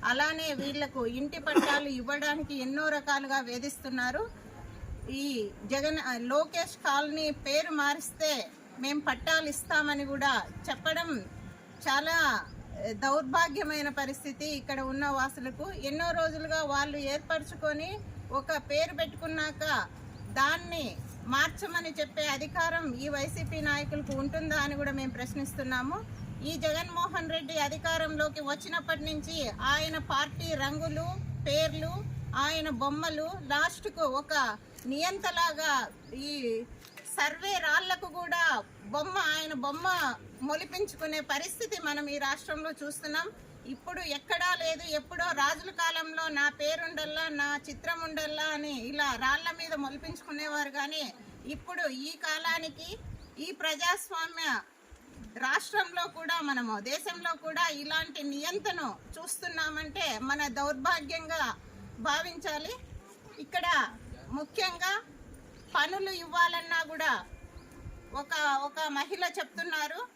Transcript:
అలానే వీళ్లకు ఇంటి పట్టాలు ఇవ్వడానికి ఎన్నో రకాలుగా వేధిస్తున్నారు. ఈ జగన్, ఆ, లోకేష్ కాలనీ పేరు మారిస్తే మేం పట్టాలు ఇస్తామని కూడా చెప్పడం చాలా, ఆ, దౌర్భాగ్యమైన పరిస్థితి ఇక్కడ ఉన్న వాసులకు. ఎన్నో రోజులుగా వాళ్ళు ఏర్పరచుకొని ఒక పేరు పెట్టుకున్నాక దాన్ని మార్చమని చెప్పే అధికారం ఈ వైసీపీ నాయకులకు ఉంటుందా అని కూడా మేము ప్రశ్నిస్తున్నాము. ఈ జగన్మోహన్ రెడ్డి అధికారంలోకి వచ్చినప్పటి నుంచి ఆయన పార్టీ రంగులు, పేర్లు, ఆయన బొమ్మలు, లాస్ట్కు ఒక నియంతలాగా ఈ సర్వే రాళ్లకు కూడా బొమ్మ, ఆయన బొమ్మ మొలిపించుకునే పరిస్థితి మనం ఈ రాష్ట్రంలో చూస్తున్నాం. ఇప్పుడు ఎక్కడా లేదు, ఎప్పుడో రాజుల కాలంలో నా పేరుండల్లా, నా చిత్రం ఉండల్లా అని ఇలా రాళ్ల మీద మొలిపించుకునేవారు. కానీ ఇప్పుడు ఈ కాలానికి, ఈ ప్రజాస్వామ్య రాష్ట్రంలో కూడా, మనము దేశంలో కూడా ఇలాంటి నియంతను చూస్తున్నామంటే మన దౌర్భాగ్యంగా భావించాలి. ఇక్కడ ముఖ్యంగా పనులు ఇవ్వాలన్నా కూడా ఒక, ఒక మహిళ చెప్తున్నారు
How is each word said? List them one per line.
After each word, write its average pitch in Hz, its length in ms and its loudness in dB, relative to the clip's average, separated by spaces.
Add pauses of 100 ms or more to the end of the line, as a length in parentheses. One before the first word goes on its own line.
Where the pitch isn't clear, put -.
అలానే 302 500 4
వీళ్లకు 269 520 -2
ఇంటి 277 340 -2
పట్టాలు 294 480 4
ఇవ్వడానికి 285 640 -2
ఎన్నో 277 340 0
రకాలుగా 277 520 0
వేధిస్తున్నారు. 254 920 -4 (800)
ఈ 262 400 -2 (200)
జగన్, 302 280 2
ఆ, 262 200 -2
లోకేష్ 302 580 2
కాలనీ 302 540 2
పేరు 302 420 2
మారిస్తే 294 800 2 (280)
మేం 277 200 0
పట్టాలు 311 500 4
ఇస్తామని 294 560 2
కూడా 269 380 4 (280)
చెప్పడం 320 540 0 (640)
చాలా, 302 280 4
ఆ, 233 760 2
దౌర్భాగ్యమైన 294 960 4
పరిస్థితి 277 560 -4
ఇక్కడ 277 360 -2
ఉన్న 269 280 0
వాసులకు. 269 640 0
ఎన్నో 311 380 0
రోజులుగా 320 520 2
వాళ్ళు 285 360 2
ఏర్పరచుకొని 302 1000 -2 (340)
ఒక 277 240 0
పేరు 302 380 2
పెట్టుకున్నాక 311 920 -2 (440)
దాన్ని 311 640 2 (300)
మార్చమని 320 760 2
చెప్పే 302 260 0
అధికారం 311 680 0
ఈ 269 140 -4
వైసీపీ - 520 -2
నాయకులకు 294 580 0
ఉంటుందా 302 380 0
అని 285 180 2
కూడా 285 180 0
మేము 269 200 -2
ప్రశ్నిస్తున్నాము. 262 840 -2 (480)
ఈ 311 120 -2
జగన్మోహన్ 339 760 0
రెడ్డి 320 280 0
అధికారంలోకి 302 840 2
వచ్చినప్పటి 302 640 -2
నుంచి 311 440 -2
ఆయన 294 500 2
పార్టీ 302 560 0
రంగులు, 302 520 0 (400)
పేర్లు, 311 460 2 (440)
ఆయన 311 320 2
బొమ్మలు, 302 600 0 (120)
లాస్ట్కు 311 600 0
ఒక 262 540 2 (280)
నియంతలాగా 320 1040 2 (260)
ఈ 262 500 -2 (560)
సర్వే 381 380 2
రాళ్లకు 359 480 4
కూడా 330 560 4 (240)
బొమ్మ, 302 320 0
ఆయన 311 340 2
బొమ్మ 294 600 2 (280)
మొలిపించుకునే 311 800 -2
పరిస్థితి 370 640 -2
మనం 294 240 0
ఈ 285 100 -2
రాష్ట్రంలో 302 520 -2
చూస్తున్నాం. 302 600 -4 (360)
ఇప్పుడు 349 340 -8
ఎక్కడా 339 540 0
లేదు, 330 280 0
ఎప్పుడో 330 420 -2
రాజుల 311 460 2
కాలంలో 320 580 0
నా 285 200 4
పేరుండల్లా, 311 800 -2
నా 285 320 0 (100)
చిత్రం 330 340 -4
ఉండల్లా 302 380 -2
అని 294 460 -2
ఇలా 277 260 2
రాళ్ల 285 440 2
మీద 330 160 -4
మొలిపించుకునేవారు. 294 960 -4
కానీ 285 420 -2 (340)
ఇప్పుడు 330 420 -2
ఈ 269 220 -4
కాలానికి, 330 880 -2 (400)
ఈ 330 140 -6
ప్రజాస్వామ్య 320 1080 0 (800)
రాష్ట్రంలో 339 680 2
కూడా, 330 340 -2
మనము 247 400 0
దేశంలో 330 540 -2
కూడా 320 340 2
ఇలాంటి 302 540 -2
నియంతను 311 720 -2 (240)
చూస్తున్నామంటే 311 1000 -2
మన 285 300 0
దౌర్భాగ్యంగా 294 1080 0 (420)
భావించాలి. 311 760 0 (680)
ఇక్కడ 320 520 4 (380)
ముఖ్యంగా 359 720 0 (760)
పనులు 370 340 4
ఇవ్వాలన్నా 339 720 4
కూడా 302 420 2 (920)
ఒక, 277 180 -2 (300)
ఒక 294 260 0
మహిళ 294 360 0
చెప్తున్నారు 330 920 -2